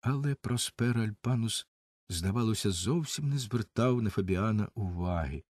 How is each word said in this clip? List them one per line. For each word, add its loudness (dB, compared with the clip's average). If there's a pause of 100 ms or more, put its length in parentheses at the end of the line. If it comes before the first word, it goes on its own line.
Але 0
Проспер 0
Альпанус, -2 (420)
здавалося, 0
зовсім -2
не 0
звертав 0
на 2
Фабіана 0
уваги. -2